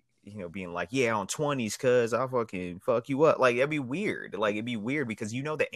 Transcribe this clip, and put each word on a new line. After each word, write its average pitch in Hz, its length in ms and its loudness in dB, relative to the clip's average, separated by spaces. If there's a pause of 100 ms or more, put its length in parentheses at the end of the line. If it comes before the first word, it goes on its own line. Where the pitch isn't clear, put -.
(240)
you 101 140 -14
know, 92 100 -8
being 90 240 -8
like, 87 200 -4
Yeah, 123 220 2
on 104 120 0
twenties, 135 500 -2
cuz 123 360 4
I'll 120 160 0
fucking 98 520 -4
fuck 123 280 0
you 135 160 0
up. 147 140 6
Like, 123 180 6
that'd 131 140 2
be 156 80 -2
weird. 135 560 -4
Like, 104 200 0
it'd 107 100 -4
be 120 120 -4
weird 123 320 -2
because 110 260 -6
you 127 80 -4
know 151 140 -4
that 139 200 0